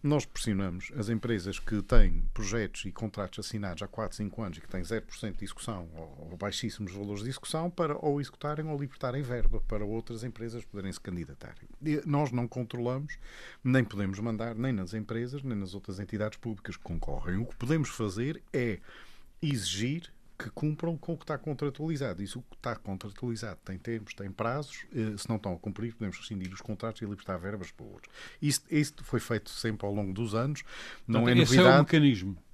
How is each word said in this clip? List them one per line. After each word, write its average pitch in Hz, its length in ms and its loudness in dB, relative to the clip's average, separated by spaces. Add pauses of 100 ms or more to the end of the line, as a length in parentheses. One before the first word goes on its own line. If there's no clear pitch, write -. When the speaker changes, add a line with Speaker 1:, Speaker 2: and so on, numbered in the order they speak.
Speaker 1:
Nós 143 220 4
pressionamos 95 720 -2
as 107 120 -2
empresas 107 500 0
que 104 240 0
têm 90 400 10 (100)
projetos 104 520 -2
e 92 80 -6
contratos 101 520 -6
assinados 101 380 -4
há 98 60 -6
quatro, 107 280 -6
cinco 104 240 -6
anos 87 180 -6
e - 20 -12
que - 80 -12
têm 92 160 -2
zero 110 200 -2
por - 120 -14
cento 101 220 -4
de 101 60 -2
execução 92 520 -8
ou, 78 340 -14
ou 87 60 -10
baixíssimos 98 560 -4
valores 101 320 -6
de 131 60 -4
execução 165 380 -4
para 165 300 -2
ou 143 220 0
executarem 151 460 -6
ou 151 120 -4
libertarem 135 440 -4
verba 120 440 4
para 104 180 0
outras 113 380 -4
empresas 113 420 -8
poderem 95 280 -6
se - 80 -10
candidatar. 85 560 -8 (280)
E 151 220 0
nós 143 240 2
não 120 160 0
controlamos, 123 720 -4 (460)
nem 127 180 6
podemos 101 380 -2
mandar, 113 340 -2
nem 127 180 -2
nas 95 220 -2
empresas, 117 480 -4
nem 120 160 -4
nas 95 160 -6
outras 95 240 -8
entidades 107 400 -2
públicas 104 380 -8
que - 80 -16
concorrem. 82 540 -2
O 120 80 0
que - 100 -10
podemos 143 320 0
fazer 113 520 -2 (120)
é 120 260 0 (640)
exigir 123 720 -2 (240)
que - 120 -8
cumpram 151 480 -2
com 170 160 -4
o - 20 -4
que - 80 -16
está 147 140 -4
contratualizado. 139 840 -2
E 98 40 -2
se 107 100 -8
o 123 60 -8
que - 140 -18
está 117 200 -4
contratualizado 104 880 -6
tem 92 140 -8
termos, 110 340 -6
tem 101 180 -8
prazos, 123 540 -2 (100)
eh, 110 220 0
se - 140 -8
não 113 60 2
estão 98 180 -2
a - 20 -4
cumprir, 110 380 -6
podemos 101 240 -6
rescindir 92 340 -6
os 98 80 -12
contratos 113 400 -6
e 113 60 -4
libertar 98 320 -6
verbas 95 320 -6
para - 160 -16
outros. - 260 -18 (300)
Isto, 143 280 2
isto 151 320 2
foi - 160 0
feito 110 300 -2
sempre 107 380 -4
ao 101 80 0
longo 101 180 0
dos 107 220 -2
anos, 135 280 0 (460)
não 113 140 6
Speaker 2:
Portanto, 120 160 8
Speaker 1:
é - 40 10
Speaker 2:
esse 135 140 8
é 180 40 12
o 185 40 12
Speaker 1:
novidade. 139 200 12
Speaker 2:
mecanismo. 113 520 6 (180)